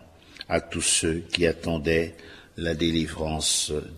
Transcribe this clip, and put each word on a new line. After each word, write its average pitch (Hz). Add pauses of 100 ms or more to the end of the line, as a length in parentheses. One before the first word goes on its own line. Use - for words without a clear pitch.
(480)
à 85
tous -
ceux 85 (100)
qui 87
attendaient 82 (440)
la 82
délivrance 80 (260)